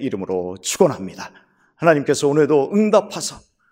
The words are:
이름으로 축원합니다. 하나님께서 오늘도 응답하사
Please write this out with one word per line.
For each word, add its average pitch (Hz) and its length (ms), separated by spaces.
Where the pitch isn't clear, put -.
이름으로 92 600
축원합니다. 104 720
하나님께서 147 520
오늘도 143 460
응답하사 202 640